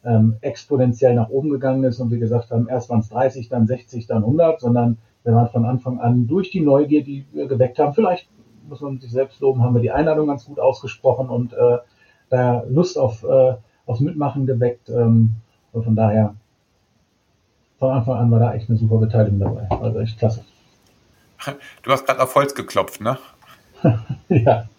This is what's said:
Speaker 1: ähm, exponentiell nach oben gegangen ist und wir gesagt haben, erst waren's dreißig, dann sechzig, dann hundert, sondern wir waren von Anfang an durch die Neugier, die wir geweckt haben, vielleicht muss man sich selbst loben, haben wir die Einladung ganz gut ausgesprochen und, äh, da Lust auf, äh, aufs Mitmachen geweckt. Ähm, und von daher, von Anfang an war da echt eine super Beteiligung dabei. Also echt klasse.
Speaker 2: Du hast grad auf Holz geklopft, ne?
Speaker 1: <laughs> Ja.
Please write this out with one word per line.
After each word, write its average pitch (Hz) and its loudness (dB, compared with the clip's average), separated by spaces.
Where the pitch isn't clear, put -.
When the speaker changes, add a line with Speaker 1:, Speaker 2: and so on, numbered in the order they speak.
Speaker 1:
ähm, 110 4
exponentiell 127 0
nach 113 0
oben 139 -2
gegangen 135 -2
ist 123 -2
und 117 -2
wir 117 -2
gesagt 117 -2
haben, 117 0
erst 127 -4
waren's 113 -2
dreißig, 131 -2
dann 113 2
sechzig, 120 -6
dann 110 -2
hundert, 160 2
sondern 120 0
wir 117 0
waren 117 4
von 117 0
Anfang 123 -4
an 120 2
durch 185 -2
die 180 -4
Neugier, 147 2
die 139 -12
wir 147 -8
geweckt 127 0
haben, 147 2
vielleicht 180 0
muss 143 -18
man 135 -8
sich 127 -16
selbst 131 -4
loben, 131 2
haben 123 2
wir 113 2
die - -2
Einladung 156 0
ganz 143 -6
gut 143 -14
ausgesprochen 131 -2
und, 120 -4
äh, 120 4
da 123 0
Lust 160 0
auf, 127 -2
äh, 131 2
aufs 110 -4
Mitmachen 143 -2
geweckt. 120 -2
Ähm, 113 2
und 117 -6
von 110 0
daher, 107 2
von 131 0
Anfang 127 -2
an 117 2
war 117 4
da 113 2
echt - -8
eine 113 2
super 110 2
Beteiligung 107 2
dabei. - -4
Also 113 -4
echt 113 -6
klasse. 113 -2
Speaker 2:
Du 127 -6
hast 135 0
grad 135 0
auf 131 0
Holz 139 2
geklopft, 98 -4
ne? 123 -2
Speaker 1:
<laughs> 113 4
Ja. 120 2